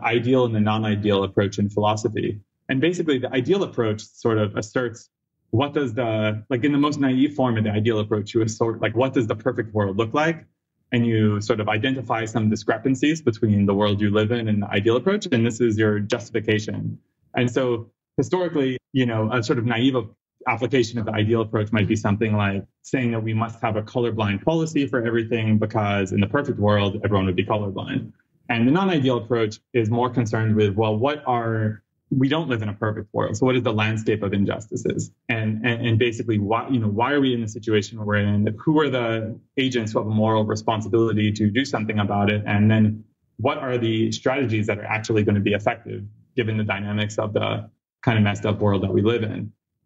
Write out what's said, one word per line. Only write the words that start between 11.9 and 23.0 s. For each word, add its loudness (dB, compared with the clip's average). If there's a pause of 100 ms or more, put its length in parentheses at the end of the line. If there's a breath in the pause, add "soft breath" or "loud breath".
some 0
discrepancies 0
between 2
the 2
world 2
you 2
live 2
in -2
and 0
the -6
ideal 2
approach, 0
and 2
this -2
is 2
your 2
justification. -4 (380)
And 2
so -2 (260)
historically, 0 (140)
you 2
know, 0
a 0
sort 0
of -2
naive 2 (500)
application 0
of -4
the -4
ideal 2
approach -2
might 2
be 2
something 0
like 0 (180)
saying -2